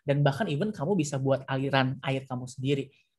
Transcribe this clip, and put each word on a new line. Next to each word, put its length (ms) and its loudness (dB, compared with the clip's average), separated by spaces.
Dan 160 2
bahkan 280 2
even 200 -2
kamu 280 -2
bisa 200 0
buat 320 0
aliran 560 2
air 240 -4
kamu 160 -6
sendiri. 480 -4